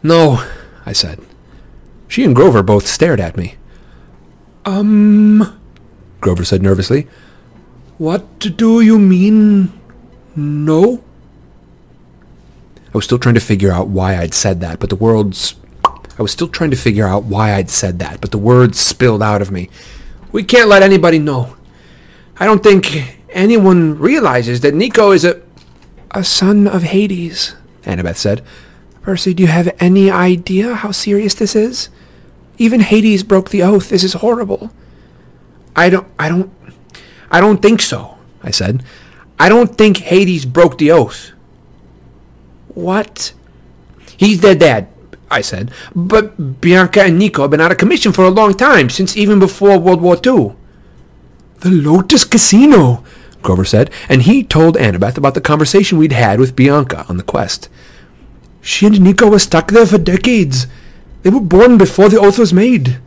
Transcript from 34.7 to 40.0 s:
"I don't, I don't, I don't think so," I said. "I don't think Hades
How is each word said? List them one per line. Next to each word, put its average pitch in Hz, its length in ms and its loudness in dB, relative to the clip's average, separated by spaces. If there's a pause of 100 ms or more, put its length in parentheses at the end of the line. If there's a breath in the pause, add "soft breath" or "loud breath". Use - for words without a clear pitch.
"I 175 160 2
don't, 190 160 -2 (120)
I 151 100 -6
don't, 185 220 -4 (800 loud breath)
I 170 100 2
don't 202 220 2
think 208 180 -2
so," - 360 -8 (260)
I - 80 -12
said. 110 340 -4 (540 loud breath)
"I 165 100 2
don't 233 280 2
think 214 220 2
Hades 180 460 -2